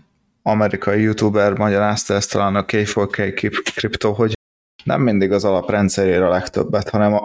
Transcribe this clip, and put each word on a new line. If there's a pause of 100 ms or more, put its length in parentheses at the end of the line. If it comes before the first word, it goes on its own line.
(420)
amerikai
youtuber
magyarázta
ezt,
talán
a
K
four
K (300)
Crypto,
hogy (500)
nem
mindig
az
alaprendszerére
a
legtöbbet,
hanem